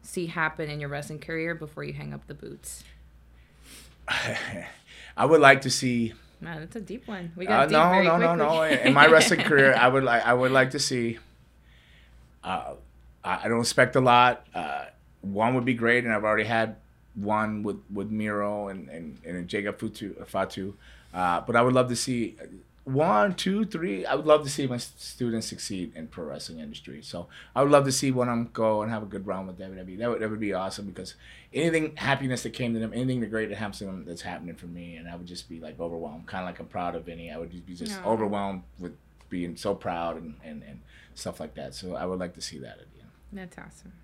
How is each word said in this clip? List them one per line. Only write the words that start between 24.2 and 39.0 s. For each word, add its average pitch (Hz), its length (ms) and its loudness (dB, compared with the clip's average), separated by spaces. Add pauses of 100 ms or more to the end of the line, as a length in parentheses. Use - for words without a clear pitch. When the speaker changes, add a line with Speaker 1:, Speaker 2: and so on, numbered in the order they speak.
Speaker 2:
love 151 180 6
to 139 60 -4
see 139 160 -2
my 127 100 -2
s-, - 220 -10
students 113 500 -4
succeed 92 480 -8
in 78 120 -12
pro 85 180 -12
wrestling 78 340 -12
industry. 73 420 -16
So 87 260 -12 (260)
I 127 100 2
would 143 80 4
love 143 140 8
to 135 60 0
see 135 200 0
one 123 180 0
of 120 40 -2
'em 117 200 -4
go 110 280 0
and 107 100 -6
have 107 120 -6
a 104 40 -12
good 98 200 -10
run 95 200 -6
with 90 120 -16
W 95 180 -14
W 92 180 -14
E. 98 40 -12
That 120 100 -4
would, 113 120 -4
that 107 80 -4
would 107 100 -6
be 104 140 -4
awesome, 95 320 -6
because 92 300 -14 (380)
anything 156 440 0
happiness 135 460 -2
that 110 80 -6
came 117 220 -4
to 113 60 -2
them, 113 140 -6
anything 127 260 -2
the 113 80 -2
great 110 220 -4
that 98 80 -8
happens 104 220 -8
to 104 60 -10
them, 95 200 -10
that's 87 160 -12
happening 85 340 -12
for 87 120 -18
me, 87 280 -14
and 82 140 -16
I 85 60 -14
would 87 120 -14
just 87 220 -16
be, 82 100 -14
like, 78 200 -16
overwhelmed, 82 500 -8
kinda 92 160 -8
like 87 140 -10
I'm 87 80 -14
proud 87 280 -6
of 82 100 -10
Vinny. 85 260 -14
I 80 60 -12
would 85 140 -10
just 90 140 -16
be 90 80 -16
just 185 260 -10
Speaker 1:
Aw. 180 60 -8
Speaker 2:
overwhelmed 101 580 -2 (160)
with 87 140 -10 (360)